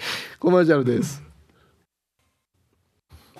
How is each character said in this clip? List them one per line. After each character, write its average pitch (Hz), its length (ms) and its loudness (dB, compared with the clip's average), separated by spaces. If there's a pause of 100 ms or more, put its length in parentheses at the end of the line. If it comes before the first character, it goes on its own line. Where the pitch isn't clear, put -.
(380)
コ - 120 0
マ 180 100 6
ー 175 40 4
シ 160 80 4
ャ 147 60 4
ル 135 60 -2
で 120 180 0
す。 - 200 -10 (2250)